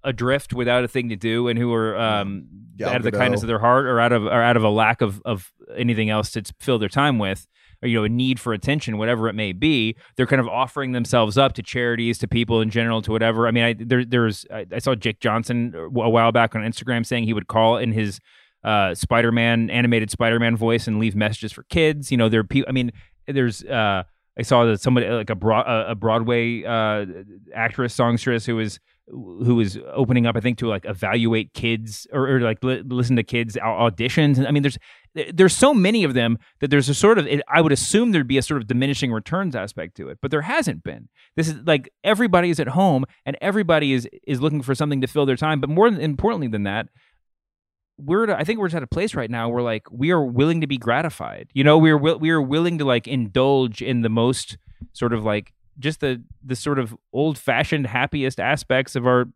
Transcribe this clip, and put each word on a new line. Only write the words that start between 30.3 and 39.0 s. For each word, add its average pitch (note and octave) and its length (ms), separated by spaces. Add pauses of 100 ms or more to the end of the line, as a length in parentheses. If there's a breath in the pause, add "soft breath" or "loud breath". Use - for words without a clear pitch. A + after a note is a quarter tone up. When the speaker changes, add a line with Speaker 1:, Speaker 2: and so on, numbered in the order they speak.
Speaker 1:
I G#2+ 40
think, A#2+ 180
to, A#2+ 80
like, G2+ 180
evaluate A2 680
kids A2+ 600
or, C3 220
or, B2 60
like, A2+ 220
li-, B2+ 220
listen B2 300
to A2+ 80
kids A#2 340
au-, A2+ 320
auditions. B2+ 480
And, C3 100
I C3+ 40
mean, C#3+ 100
there's, C#3 160 (560 soft breath)
there's F#3 220
so C#4 180
many G#3 300
of C#3 100
them A#2 240 (220 soft breath)
that C#3+ 100
there's C#3 180
a C#3+ 60
sort G#3+ 240
of, D3+ 80
it, C#3+ 220
I E3 140
would D3 100
assume A3 400
there'd D3 160
be C3+ 100
a B2 60
sort C#3+ 180
of G#2+ 60
diminishing C3 440